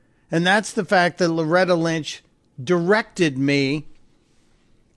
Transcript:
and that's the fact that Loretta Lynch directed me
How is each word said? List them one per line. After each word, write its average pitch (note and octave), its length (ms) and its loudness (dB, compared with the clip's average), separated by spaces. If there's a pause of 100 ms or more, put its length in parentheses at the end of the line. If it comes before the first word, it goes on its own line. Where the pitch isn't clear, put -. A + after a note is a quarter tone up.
(300)
and E3+ 160 0
that's G3+ 260 0
the G#3 120 -4
fact F3 340 0
that F3 120 0
Loretta E3 440 2
Lynch E3 480 -4 (400)
directed F3 760 0
me C#3 500 0 (1120)